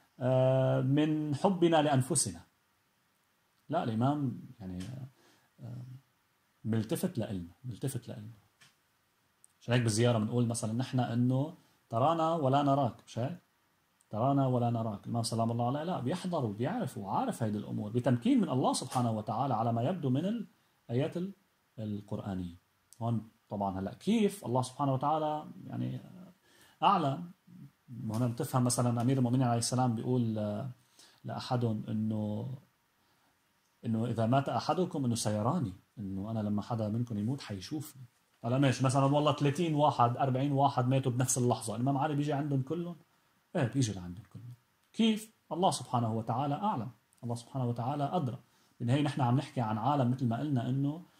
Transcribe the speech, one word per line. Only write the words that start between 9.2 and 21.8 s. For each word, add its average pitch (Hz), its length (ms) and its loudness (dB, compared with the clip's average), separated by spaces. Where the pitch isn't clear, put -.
عشان 117 140 -2
هيك 120 100 4
بالزيارة 117 340 4
بنقول 117 300 0
مثلًا 113 260 -4
نحن 127 260 -2
إنه: 127 580 0
"ترانا 160 460 2
ولا 139 280 2
نراك"، 139 440 2
مش - 120 -8
هيك؟ 151 180 -4
"ترانا 135 380 2
ولا 120 220 2
نراك". 113 340 -4
الإمام 117 200 -2
سلام 113 280 0
الله 117 160 0
عليه 143 160 -2
لا، 175 160 -4
بيحضر 160 460 -2
وبيعرف 127 520 -4
وعارف 123 460 -2
هيدي 107 140 -2
الأمور 107 340 -6
بتمكين 123 500 2
من 165 80 2
الله 151 240 2
سبحانه 123 380 -2
وتعالى 113 420 -2
على 113 200 0
ما 117 100 0
يبدو 147 260 0
من 139 160 2
الآيات 175 920 -4
ال-، 190 160 -6
القرآنية. 101 760 -6